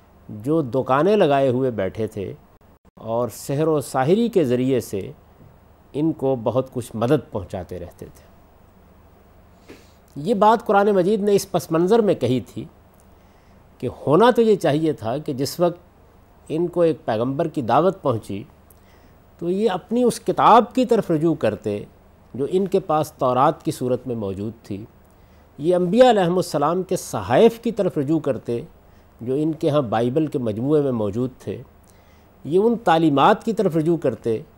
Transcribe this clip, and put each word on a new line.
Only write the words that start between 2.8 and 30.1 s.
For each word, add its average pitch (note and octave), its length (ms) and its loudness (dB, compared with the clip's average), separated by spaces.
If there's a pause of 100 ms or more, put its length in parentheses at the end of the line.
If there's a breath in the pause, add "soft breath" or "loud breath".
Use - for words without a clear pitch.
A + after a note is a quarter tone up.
और A2+ 320 -4
सहर D3 360 -4
व D#3 160 0
साहिरी F3+ 460 0
के F3+ 160 2
ज़रिए B2 360 0
से G2+ 320 -8 (800)
इनको C3+ 480 -2
बहुत B2 280 -2
कुछ - 280 -10
मदद B2 360 0
पहुँचाते F#2 440 -10
रहते - 280 -16
थे। - 240 -20 (1900 loud breath)
ये D3+ 200 -4
बात G#3 260 4
कुरान G3+ 300 2
मजीद F#3+ 300 2
ने G#3 120 2
इस G3 120 2
पस - 260 -4
मंज़र F#3 300 2
में F#3+ 140 2
कही B2 280 0
थी - 240 -14 (1120 soft breath)
कि B2+ 60 -6 (100)
होना G3 340 4
तो A#3 100 2
ये A3 160 4
चाहिए D#3 380 0
था A2+ 220 -4
कि D3+ 160 -8
जिस C3 260 -6
वक्त - 920 -6
इनको E3+ 320 0
एक D#3+ 240 2
पैगंबर C3+ 400 -2
की D#3 160 -6
दावत D#3 400 0
पहुँची, A2+ 420 -4 (960 soft breath)
तो E3+ 80 -4
ये G3+ 200 -2
अपनी A3 340 -2
उस A#3 160 2
किताब F#3+ 520 4
की B3+ 140 0
तरफ G#3 260 0
रुजू D#3+ 240 2
करते G#2 520 -4 (460)
जो C3 140 -4
इनके F#3+ 340 0
पास D3+ 380 -2
तौरात C3 440 2
की D#3 80 -2
सूरत B2 360 -4
में A#2+ 100 -6
मौजूद G2+ 440 -6
थी, G#2 260 -12 (720 soft breath)
ये E3 140 0
अम्बिया F#3 360 4
अलैहिमुस्सलाम F3 760 0
के F3 140 -4
सहाइफ C3+ 600 2
की A3+ 140 -4
तरफ F#3 240 -2
रुजू D3+ 240 0
करते A#2+ 420 -4 (580 soft breath)
जो B2+ 160 -4
इनके D#3 300 -2
यहाँ D3 180 2
बाइबल B2 420 0